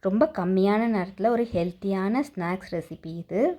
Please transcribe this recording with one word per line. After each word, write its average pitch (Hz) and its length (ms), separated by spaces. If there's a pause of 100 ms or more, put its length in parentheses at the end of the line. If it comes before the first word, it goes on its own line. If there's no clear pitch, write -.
ரொம்ப 208 180 (140)
கம்மியான 196 560
நேரத்துல 196 400
ஒரு 233 180
ஹெல்த்தியான 190 760
ஸ்நாக்ஸ் 180 460
ரெசிபி 165 360 (120)
இது. 190 180 (160)